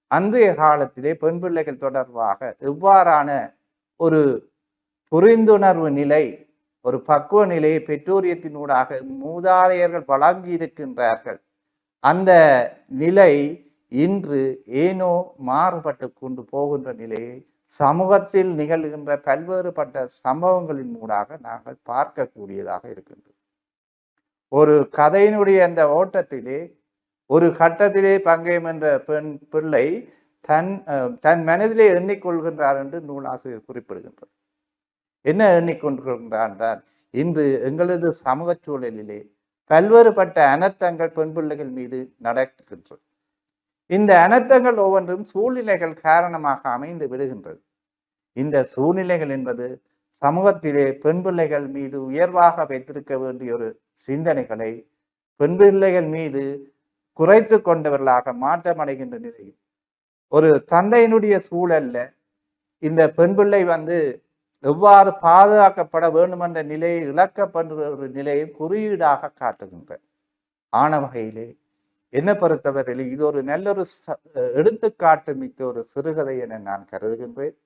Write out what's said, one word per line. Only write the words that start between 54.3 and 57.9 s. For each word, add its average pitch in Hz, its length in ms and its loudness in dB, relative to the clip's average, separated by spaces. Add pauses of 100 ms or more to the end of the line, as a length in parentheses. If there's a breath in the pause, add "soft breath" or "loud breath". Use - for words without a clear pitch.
பெண் 156 200 0
பிள்ளைகள் 190 500 4
மீது 139 640 -8 (400)
குறைத்து 214 500 4
கொண்டவர்களாக 139 680 0